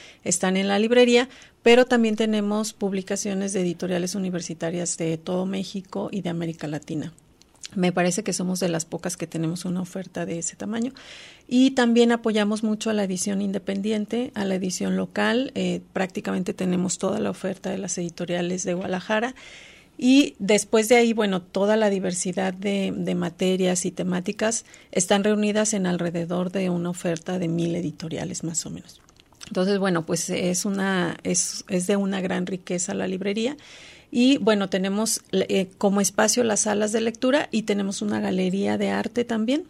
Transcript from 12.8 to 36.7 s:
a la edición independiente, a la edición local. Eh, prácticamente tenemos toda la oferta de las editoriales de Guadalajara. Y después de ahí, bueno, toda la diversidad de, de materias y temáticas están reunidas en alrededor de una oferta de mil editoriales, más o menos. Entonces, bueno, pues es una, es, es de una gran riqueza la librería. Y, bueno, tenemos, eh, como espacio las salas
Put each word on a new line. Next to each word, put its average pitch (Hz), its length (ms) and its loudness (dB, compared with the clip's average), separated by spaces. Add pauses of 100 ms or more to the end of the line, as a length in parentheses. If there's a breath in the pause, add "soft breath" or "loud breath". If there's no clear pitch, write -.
a 220 40 0
la 208 100 0
edición 190 380 -2
independiente, 202 920 -2
a 208 100 -4
la 190 120 0
edición 185 400 -2
local. 214 600 -2
Eh, 180 260 -2 (120)
prácticamente 190 600 -4
tenemos 180 440 -2
toda 202 220 -2
la 208 100 -2
oferta 185 400 -6
de 196 80 -4
las 190 200 -6
editoriales 175 680 -4
de 185 100 -2
Guadalajara. 202 640 -4 (600 loud breath)
Y 262 420 6
después 214 500 2
de 247 60 8
ahí, 233 180 6
bueno, 202 300 0
toda 202 340 2
la 214 120 4
diversidad 185 640 -2
de, 196 420 -2
de 180 200 -2
materias 180 720 0
y 180 60 -2
temáticas 185 720 -2 (260 loud breath)
están 196 320 2
reunidas 214 500 2
en 196 120 0
alrededor 175 680 -2
de 190 180 0
una 175 200 -2
oferta 175 500 -4
de 175 80 -2
mil 170 280 0
editoriales, 175 680 -6
más 165 220 -6
o - 60 -10
menos. - 280 -14 (480)
Entonces, 196 300 0
bueno, 180 280 0
pues 175 240 -4
es 180 360 -2
una, 190 580 -2
es, - 460 -2
es 180 180 -2
de 202 100 2
una 196 220 -2
gran 185 280 -4
riqueza 185 480 -6
la 190 120 -2
librería. 202 480 -2 (580 loud breath)
Y, 254 260 6
bueno, 202 300 2
tenemos, 196 520 0 (100)
eh, 190 460 2
como 202 240 4
espacio 220 420 2
las 208 180 2
salas 208 300 0